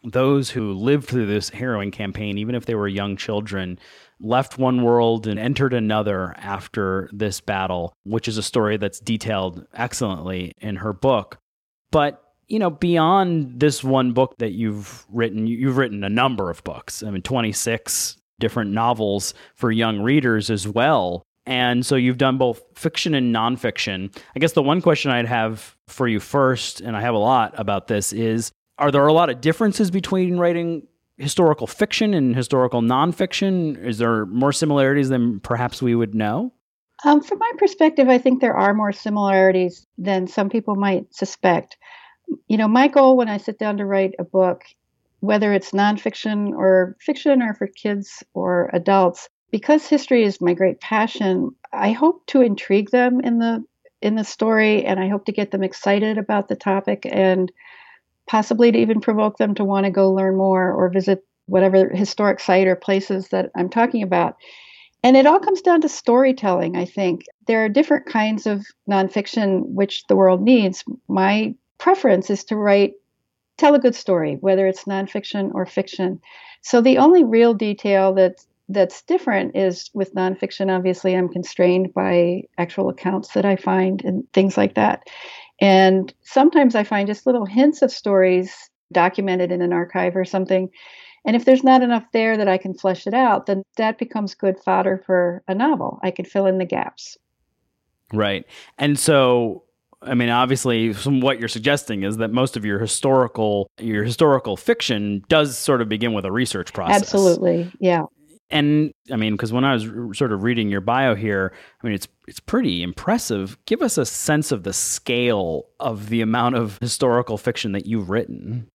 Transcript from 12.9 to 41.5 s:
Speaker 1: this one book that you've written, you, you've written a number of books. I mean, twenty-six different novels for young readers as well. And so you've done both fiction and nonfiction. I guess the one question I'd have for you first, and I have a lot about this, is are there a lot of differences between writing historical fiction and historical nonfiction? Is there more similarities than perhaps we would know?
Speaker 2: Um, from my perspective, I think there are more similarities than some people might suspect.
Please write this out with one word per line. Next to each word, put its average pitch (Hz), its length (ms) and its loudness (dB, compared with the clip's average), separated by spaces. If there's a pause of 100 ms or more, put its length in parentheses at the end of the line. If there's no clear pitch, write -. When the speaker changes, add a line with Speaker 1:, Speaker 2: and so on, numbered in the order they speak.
Speaker 1:
this 147 200 2
one 131 300 2
book 127 280 0
that 113 120 -4
you've 104 560 -8
written, 110 400 -4
you, 117 100 -4
you've 127 200 -2
written 107 260 -2
a 98 60 -4
number 110 400 0
of - 160 -10
books. - 360 -14
I 107 100 -8
mean, 95 100 -6
twenty-six - 960 -4 (220)
different 110 320 -4
novels 110 640 -2 (220)
for 117 160 -2
young 110 300 0
readers 120 480 0
as 101 180 -4
well. 104 560 0 (220)
And 123 380 0
so 139 120 -2
you've 127 240 0
done 135 180 2
both 123 240 -2 (140)
fiction 156 400 -4
and 123 180 0
nonfiction. 110 840 -4 (200)
I 131 40 -8
guess 160 120 0
the 156 100 2
one 151 200 2
question 151 280 2
I'd 120 160 0
have 113 500 -4 (120)
for 127 200 -4
you 107 120 0
first, 131 600 -2
and 110 160 -8
I 104 60 -4
have 120 140 -2
a 104 40 2
lot 117 380 0
about 101 300 -4
this, 101 260 -2
is 113 380 -4 (260)
are 147 140 2
there 143 160 4
a 156 60 4
lot 165 180 2
of 123 100 -8
differences 196 480 0
between 185 480 -2
writing 170 480 -2 (320)
historical 147 480 2
fiction 208 480 -2
and 131 220 0
historical 123 460 0
nonfiction? 160 1040 -2
Is 110 140 -6
there 113 300 0
more 123 240 0
similarities 139 580 0
than 120 300 0
perhaps 123 420 -6
we 120 140 0
would 113 180 -2
know? 110 400 -4 (500)
Speaker 2:
Um, 294 180 4
from - 180 -8
my 466 180 -2
perspective, 311 520 2
I 247 100 6
think 254 220 2
there 240 140 0
are 202 200 2
more 208 160 -2
similarities 190 960 0 (100)
than 185 300 -2
some 196 220 -2
people 220 260 -2
might 196 400 -2
suspect. - 600 -2 (680)